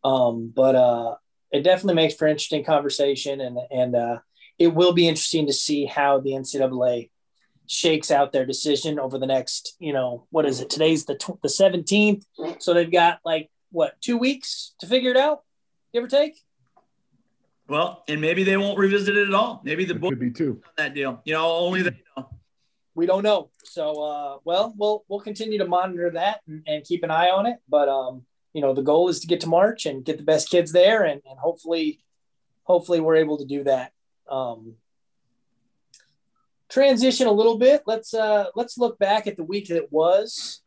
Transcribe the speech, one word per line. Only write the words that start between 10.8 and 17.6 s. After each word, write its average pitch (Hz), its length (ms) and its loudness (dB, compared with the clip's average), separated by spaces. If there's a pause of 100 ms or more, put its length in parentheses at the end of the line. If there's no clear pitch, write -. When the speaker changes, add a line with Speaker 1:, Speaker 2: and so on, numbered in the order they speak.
Speaker 1:
the - 100 -6
tw-, - 260 -12
the 208 80 -4
seventeenth. 196 760 2 (340)
So 175 140 0
they've 170 180 2
got, 170 340 4
like, 160 240 -4 (220)
what, - 300 -4
two 240 160 -2
weeks - 600 -6
to - 80 -16
figure 254 240 0
it 247 60 2
out, 294 260 0 (500)
give 240 100 -2
or 247 40 -12
take? 294 300 0 (1300)